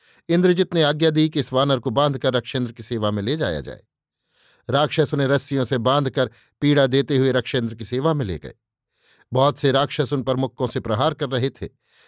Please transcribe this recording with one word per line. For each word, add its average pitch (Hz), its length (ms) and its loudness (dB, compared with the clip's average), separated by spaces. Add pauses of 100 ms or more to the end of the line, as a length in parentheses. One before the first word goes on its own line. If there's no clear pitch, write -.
(300)
इंद्रजित 180 460 2
ने 165 80 4
आज्ञा 156 280 2
दी 156 180 2
कि 156 120 -2
इस 127 120 -4
वानर 135 260 2
को 120 120 -4
बांधकर 135 420 0
रक्षेंद्र 123 400 -4
की 113 100 -16
सेवा 107 280 -2
में 104 120 -2
ले 127 140 -2
जाया 92 240 -2
जाए। 67 220 -14 (880)
राक्षस 147 440 0
उन्हें 139 140 0
रस्सियों 135 360 0
से 127 140 -2
बांधकर 131 520 0 (300)
पीड़ा 143 260 4
देते 135 300 2
हुए 131 160 2
रक्षेंद्र 120 420 -2
की 110 100 -12
सेवा 139 300 -2
में 143 100 -2
ले 90 140 -6
गए। 64 160 -14 (800)
बहुत 135 260 2
से 139 140 2
राक्षस 139 400 0
उन 135 100 -2
पर 127 140 -2
मुक्कों 131 300 -2
से 117 140 -4
प्रहार 117 340 0
कर 143 140 -6
रहे 131 220 -2
थे, - 160 -12 (420)